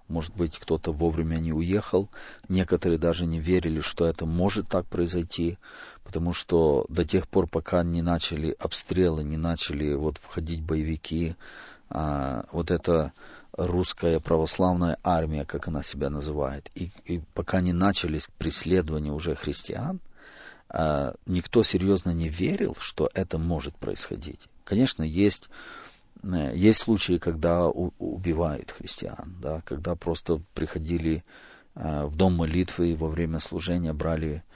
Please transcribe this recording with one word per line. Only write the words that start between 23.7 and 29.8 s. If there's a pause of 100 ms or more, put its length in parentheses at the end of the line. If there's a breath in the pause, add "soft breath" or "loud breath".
происходить. (240)
Конечно,
есть, (720 loud breath)
э,
есть
случаи,
когда
у-,
убивают
христиан,
да,
когда